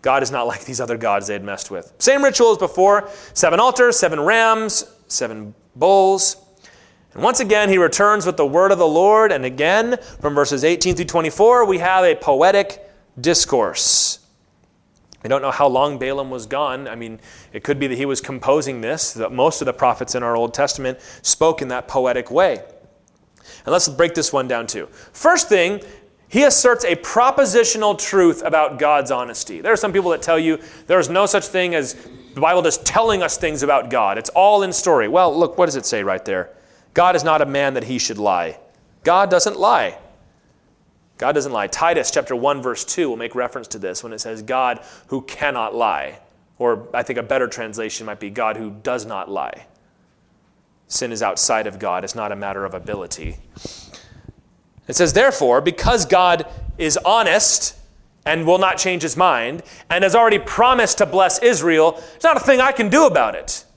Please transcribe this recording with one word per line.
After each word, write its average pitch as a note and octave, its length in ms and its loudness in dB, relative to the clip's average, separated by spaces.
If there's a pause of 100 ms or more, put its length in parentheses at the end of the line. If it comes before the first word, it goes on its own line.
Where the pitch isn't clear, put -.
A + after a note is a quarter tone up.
God C3+ 200 2
is C3 100 -6
not B2 160 -4
like G#2+ 180 -8
these C3 160 -8
other A#2 160 -4
gods G2+ 300 -2
they G#2 60 -6
had G2 100 -8
messed G2+ 280 -12
with. F2+ 260 -14
Same C#4 260 2
ritual A#3+ 280 4
as G3+ 60 2
before. G3 500 2 (260)
Seven E3+ 280 2
altars, B3 360 4
seven D#3+ 220 0
rams, A3 640 0 (240)
seven G#2+ 480 -8 (220)
bulls. F#3+ 580 2 (800)
And B2+ 100 -8
once A#3+ 160 2
again, G#3 300 2
he F#3+ 80 4
returns G3+ 480 2
with F3 100 -2
the D3+ 100 2
word F3+ 280 4
of F3 60 0
the E3+ 80 4
Lord. G3+ 440 4
And C3 140 -2
again, F#3 520 0 (220)
from D3 160 -4
verses C#3+ 300 0
eighteen F3 300 2
through E3+ 100 -6
twenty-four, G3 580 2
we F#3+ 140 0
have F#3 260 2
a E3 120 4
poetic F#3 680 0 (340)
discourse. - 1000 0 (1040)
We A2+ 60 -10
don't C3+ 120 0
know C3+ 100 -4
how C#3+ 160 0
long C3 320 0
Balaam C3+ 300 -6
was B2 180 -12
gone. C3+ 420 -6
I A2+ 60 -12
mean, A2+ 260 -14 (320)
it - 100 -14
could C#3+ 160 -2
be C#3+ 80 -2
that B2+ 100 -4
he C#3 80 -4
was C3+ 140 -4
composing C3+ 640 -2
this, C#3 320 -6
that A2 180 -6
most C3+ 300 0
of C3+ 60 -4
the B2 60 -4
prophets B2 420 -2
in B2 60 -4
our A#2 140 -2
Old A#2 180 -2
Testament C3 460 -4 (220)
spoke D#3+ 400 0
in C3 80 -6
that B2 180 -8
poetic B2 420 -2
way. D3 320 0 (1040)
And - 60 -2
let's E3+ 160 2
break E3 280 0
this D#3+ 180 -2
one C3 160 -2
down A#2 180 -4
too. G2 220 -10 (240)
First - 340 2
thing, F#3+ 340 2 (460)
he C4 160 2
asserts B3 400 4
a A#3+ 120 0
propositional A3+ 1000 2
truth F#3 480 2
about D3 360 0
God's D3 320 0
honesty. B2 500 -8
There G#3 100 0
are G#3+ 60 4
some G3+ 160 -4
people F3+ 180 0
that E3+ 120 -2
tell E3 160 2
you D#3+ 180 0 (300)
there's E3+ 200 2
no F#3+ 200 2
such G3+ 180 0
thing F3+ 300 -2
as C#3+ 200 -4 (380)
the C3+ 80 -6
Bible E3+ 220 2
just - 240 -2
telling G#3+ 340 2
us E3 160 -2
things D3+ 240 -4
about C#3 300 0
God. G#2 260 0
It's - 140 -8
all G3 320 4
in E3 100 -4
story. C3+ 340 2
Well, D#3+ 300 2
look, F3 220 0
what F3+ 80 4
does C#3+ 80 -4
it B2 100 -8
say G#2+ 160 -2
right F#2+ 240 -4
there? F#2 240 -4 (460)
"God F3+ 200 4
is C#3+ 80 0
not D#3 200 2
a - 20 2
man C#3 300 -2
that A#2+ 80 -4
he A#2+ 160 -6
should - 180 -6
lie." F2+ 400 -2 (460)
God F3+ 260 2
doesn't F#3 300 0
lie. F#3 400 0 (1200)
God C3+ 140 -2
doesn't C#3 180 -2
lie. G#2 160 -4
Titus D#3+ 420 -2
chapter C3 260 -4
one, C3+ 280 -2
verse B2 200 -6
two D#3+ 260 -4
will A2+ 80 -6
make A#2 180 -10
reference B2 320 -8
to - 100 -14
this F#2+ 260 -10
when A2+ 80 -14
it G#2+ 80 -14
says, A2+ 220 -10
"God B2 380 -2 (280)
who C3+ 140 -6
cannot B2 540 -6
lie." E2+ 420 -2 (400)
Or A#2 380 -2
I A#2+ 80 -2
think A#2+ 160 -6
a A2+ 40 -8
better B2+ 240 -2
translation A2 600 -10
might G#2 120 -12
be, G2+ 120 -12
"God A2 260 -4
who A2 140 -10
does A2 340 -8
not G2 240 -10
lie." D#2+ 380 -10 (1200)
Sin A#2+ 240 -6
is A2 100 -8
outside G#2+ 460 0
of F#2+ 100 -10
God. F#2 260 -4
It's F#2+ 120 -10
not G#2+ 160 -8
a G2+ 40 -8
matter G2 300 -8
of F#2 80 -10
ability. F2+ 640 -10 (1500)
It B2+ 80 -8
says, E3 180 2
"Therefore, D#3 480 4
because F3+ 440 0
God F3+ 400 2 (320)
is D#3 200 -2
honest G#3 800 0 (500)
and D#3+ 220 -2
will F3+ 100 4
not F#3 200 2
change F3+ 260 -4
his D3+ 140 -6
mind, D#3 460 0 (260)
and F3+ 140 2
has F#3+ 120 2
already A3+ 240 6
promised A#3+ 600 2
to G#3 60 4
bless F3+ 340 2
Israel, E3 520 4
there's - 320 -14
not D#4+ 140 4
a - 20 0
thing C4 220 4
I C4+ 100 4
can A#3 180 -2
do D4+ 160 6
about B2+ 300 2
it. - 300 -10 (120)